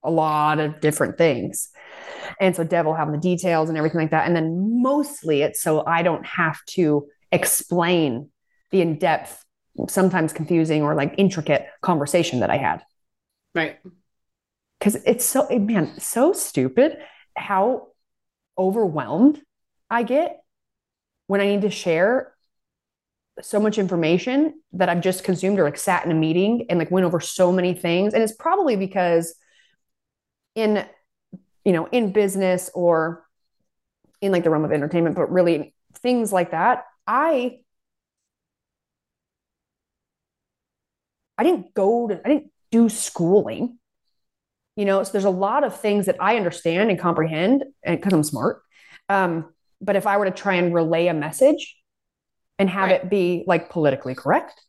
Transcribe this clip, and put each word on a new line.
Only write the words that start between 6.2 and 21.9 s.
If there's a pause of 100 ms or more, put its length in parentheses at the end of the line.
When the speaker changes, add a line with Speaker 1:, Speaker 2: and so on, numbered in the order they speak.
Speaker 1:
have (120)
to (260)
explain (400)
the
in-depth, (440)
sometimes
confusing
or,
like,
intricate (160)
conversation
that
I
had. (720)
Speaker 2:
Right. (1000)
Speaker 1:
'Cause
it's
so,
man,
so
stupid (400)
how (680)
overwhelmed (480)
I
get (840)
when
I
need
to
share (1080)